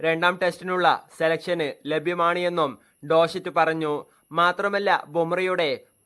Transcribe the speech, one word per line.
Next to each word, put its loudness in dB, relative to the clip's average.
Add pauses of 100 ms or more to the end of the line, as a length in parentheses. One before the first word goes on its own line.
രണ്ടാം 0
ടെസ്റ്റിനുള്ള 0 (120)
സെലക്ഷന് -2 (120)
ലഭ്യമാണ് 0
എന്നും -2 (320)
ഡോഷിറ്റ് 2
പറഞ്ഞു. 0 (260)
മാത്രമല്ല, 0
ബുംറയുടെ -2 (260)